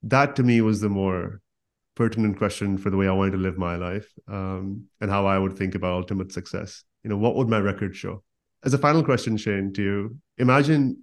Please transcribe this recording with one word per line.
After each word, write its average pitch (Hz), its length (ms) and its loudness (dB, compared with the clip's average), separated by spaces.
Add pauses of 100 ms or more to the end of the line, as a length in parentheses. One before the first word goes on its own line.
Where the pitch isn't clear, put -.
That 135 320 2
to 131 80 2
me 120 180 6
was 110 180 2
the 104 80 0
more 95 540 -2 (540)
pertinent 110 420 0
question 98 400 -2
for 98 120 -2
the 95 60 -2
way 98 120 2
I 95 40 4
wanted 98 200 2
to 95 60 -4
live 92 200 -2
my 87 180 -4
life, 90 320 -8 (200)
um, 98 560 -8 (160)
and 107 100 -2
how 101 160 2
I 95 120 4
would 95 180 0
think 95 180 -2
about 90 200 -2
ultimate 95 380 -4
success. - 520 -10 (180)
You 110 80 -8
know, 101 60 -2
what 110 200 2
would 127 120 2
my 113 100 2
record 98 380 -2
show? 98 260 -10 (420)
As 131 100 2
a 135 40 2
final 147 240 4
question, 120 340 0
Shane, 98 380 -2
to 104 80 -4
you, 101 340 -2 (220)
imagine 135 640 4